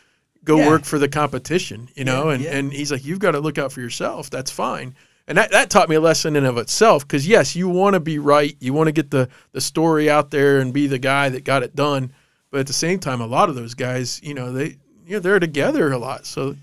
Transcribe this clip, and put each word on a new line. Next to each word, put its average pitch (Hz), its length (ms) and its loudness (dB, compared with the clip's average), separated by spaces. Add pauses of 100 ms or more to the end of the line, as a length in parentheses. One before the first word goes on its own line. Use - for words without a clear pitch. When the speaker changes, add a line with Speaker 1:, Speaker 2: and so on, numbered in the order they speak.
(440)
Speaker 1:
go 156 140 4
Speaker 2:
Yeah. 151 100 6
Speaker 1:
work 151 180 4
for 151 140 -2
the 143 100 2
competition, 139 840 -4
you 139 80 -8
know?" 131 260 0
Speaker 2:
Yeah, 151 60 2
Speaker 1:
And, 127 80 -2
Speaker 2:
yeah. 160 140 -8
Speaker 1:
and 139 160 -4
he's 143 180 -6
like, 135 140 -6
"You've 175 140 -8
gotta 170 200 0
look 151 180 -6
out 139 140 -4
for 127 100 -14
yourself. - 480 -8
That's 131 220 -10
fine." 143 440 -8 (320)
And 151 120 0
that, 220 120 0
that 233 200 2
taught 175 180 4
me 160 60 4
a 156 60 4
lesson 160 340 2
in 143 100 2
of 123 120 0
itself, 160 500 2
'cause 143 180 -2
yes, - 300 4
you 180 140 -2
wanna 190 300 2
be 151 200 -4
right. 147 400 2
You 127 140 -4
wanna 156 180 2
get 147 180 0
the, 131 180 2 (260)
the 131 80 -6
story 160 480 2
out 147 220 2
there 139 280 4
and 131 140 -2
be 143 140 0
the 135 120 -2
guy 139 300 0
that 131 140 -6
got 135 200 0
it 120 120 -10
done. 139 360 0 (400)
But 143 80 -2
at 135 80 -2
the 143 60 -10
same 175 260 -2
time, 127 220 -6
a 113 40 -6
lot 151 240 0
of 143 60 -6
those 117 180 -10
guys, 127 480 -6
you 147 140 -12
know, 123 160 -8
they, 135 260 -6 (260)
you 170 100 -14
know, 214 60 -4
they're 185 200 2
together 170 520 0
a 131 60 -2
lot. 120 300 -8
So 139 340 -6